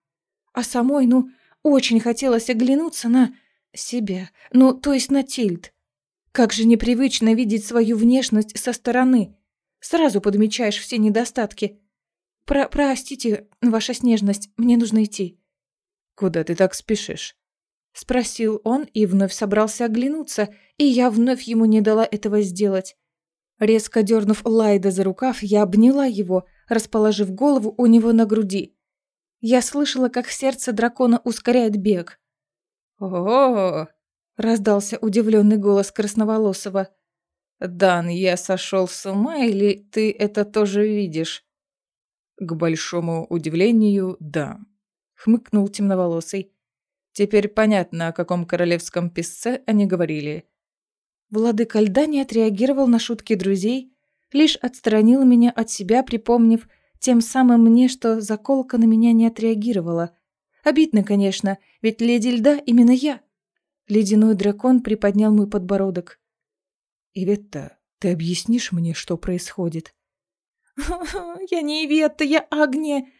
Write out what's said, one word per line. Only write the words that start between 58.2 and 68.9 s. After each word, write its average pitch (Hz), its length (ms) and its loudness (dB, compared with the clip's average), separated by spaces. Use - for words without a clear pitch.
заколка 247 560 -4
на 233 80 4
меня 226 260 4
не 226 160 4
отреагировала. 208 880 -4
Обидно, 302 400 2
конечно, 196 540 -2
ведь 220 200 -2
леди 233 280 0
льда 247 280 2
именно 240 340 4
я. 262 300 0
Ледяной 214 480 2
дракон 208 460 0
приподнял 208 520 0
мой 208 160 2
подбородок. 190 680 -4
"Иветта, 190 640 -6
ты 180 120 -2
объяснишь 180 600 -4
мне, 170 220 -4